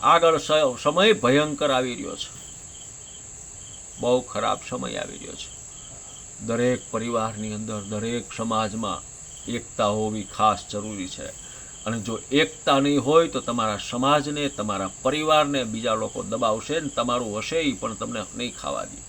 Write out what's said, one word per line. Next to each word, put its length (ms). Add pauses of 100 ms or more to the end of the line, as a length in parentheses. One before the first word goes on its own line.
આગળ 340
સ-, 400
સમય 360
ભયંકર 580
આવી 240
રહ્યો 220
છે, 120 (1700)
બહુ 240
ખરાબ 360 (100)
સમય 280
આવી 240
રહ્યો 160
છે. 120 (920)
દરેક 400 (100)
પરિવારની 600
અંદર, 320
દરેક 480
સમાજમાં 680 (480)
એકતા 440
હોવી 420
ખાસ 340
જરૂરી 480
છે. 120 (560)
અને 160
જો 160 (160)
એકતા 480
નહીં 240
હોય 240
તો 140
તમારા 380
સમાજને, 720
તમારા 420 (100)
પરિવારને 600
બીજા 320
લોકો 280
દબાવશે 560
ને 100
તમારું 460
હશે 240
ઈ 140
પણ 220
તમને 260 (140)
નહીં 200
ખાવા 300
દે. 240